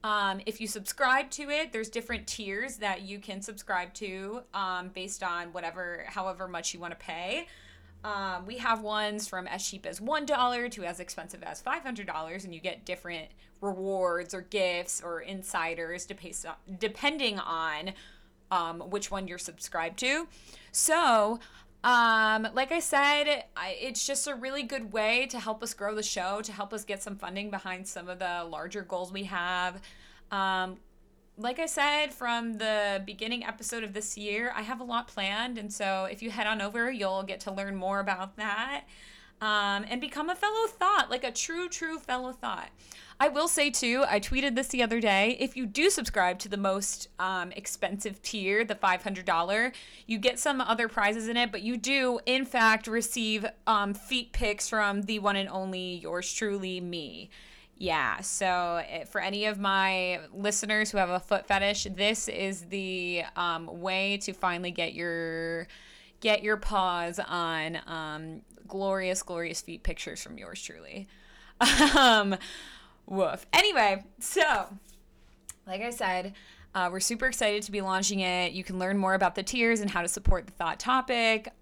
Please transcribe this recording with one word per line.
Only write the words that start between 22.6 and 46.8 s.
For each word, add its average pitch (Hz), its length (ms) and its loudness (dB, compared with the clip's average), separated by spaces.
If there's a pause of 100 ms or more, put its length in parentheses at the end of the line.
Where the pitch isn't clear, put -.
I 330 80 4
said, 294 640 4 (120)
I, 180 240 -4
it's - 260 -4
just 277 200 0
a 285 80 -4
really 262 280 -4
good 226 300 -6
way 226 340 2
to 240 120 -8
help 214 240 -6
us 226 120 -6
grow 208 200 -4
the 214 80 -4
show, 202 400 -2
to 214 100 -8
help 202 200 -8
us 208 120 -8
get 196 180 -6
some 202 140 -8
funding 196 340 -8
behind 190 360 -8
some 175 220 -10
of 180 100 -8
the 175 300 -4
larger 170 340 -8
goals 180 300 -6
we 196 120 -6
have. 180 560 -2 (500)
Um, 190 480 0 (600)
like 247 220 -4
I 320 60 0
said 294 460 2
from 233 420 -2
the 208 520 2
beginning 220 380 -4
episode 220 400 -6
of 208 80 -8
this 214 260 -6
year, 208 380 -2
I 214 60 -2
have 233 180 -6
a 254 40 -8
lot 240 220 -2
planned, 214 500 -2
and 208 160 -8
so 190 380 0
if 208 100 -10
you 226 100 -6
head 214 180 0
on 214 120 0
over, 233 300 0
you'll 190 320 0
get 190 180 -8
to 196 120 -6
learn 196 240 -4
more 196 240 0
about 196 360 -2
that, 220 480 -4 (560)
um, 208 480 2
and 247 120 -2
become 302 300 -4
a 370 40 0
fellow 427 320 2
thought, 381 440 4
like 247 120 -2
a 247 80 -2
true, 339 380 -4
true 320 300 -6
fellow 254 340 -4
thought. 220 380 -8 (500)
I 285 80 8
will 294 200 2
say, 294 220 4
too, 247 360 4
I 208 140 4
tweeted 262 340 2
this 262 140 0
the 247 140 2
other 233 180 2
day, 214 400 6
if 254 160 -2
you 254 100 -4
do 294 240 6
subscribe 190 500 2
to - 80 -8
the 202 80 -4
most, 196 520 0 (100)